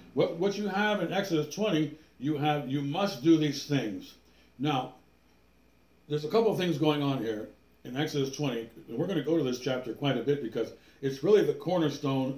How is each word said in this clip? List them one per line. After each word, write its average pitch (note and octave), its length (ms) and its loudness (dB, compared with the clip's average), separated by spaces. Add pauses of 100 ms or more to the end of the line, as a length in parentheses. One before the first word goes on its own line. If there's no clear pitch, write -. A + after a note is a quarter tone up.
(140)
what, D#3 240 0
what G3 200 0
you G#3 80 -4
have G3+ 360 0
in E3 100 -4
Exodus E3+ 420 -2
twenty, D#3+ 420 0 (220)
you D3 180 -2
have, C#3+ 320 0
you C#3+ 140 0
must D3 400 -2
do D#3+ 140 8
these D3 300 0
things. A2+ 480 -2 (440)
Now, C3 360 -2 (1120)
there's D3+ 160 -2
a D3 40 -6
couple A3 220 4
of D#3 80 0
things E3+ 200 0
going D3 240 4
on C3+ 160 0
here A2 300 -4 (360)
in B2+ 120 -10
Exodus C#3+ 380 -2
twenty. A#2+ 340 -4 (200)
And A#2 100 -6
we're E3+ 80 0
gonna E3+ 160 0
go D#3 140 2
to D3 80 2
this B2 160 -2
chapter B2+ 320 -4
quite C3+ 240 0
a A2+ 60 -2
bit C#3 200 0
because A2+ 300 -4 (280)
it's C3+ 220 -4
really F#3+ 220 6
the C#3+ 100 2
cornerstone C#3 840 0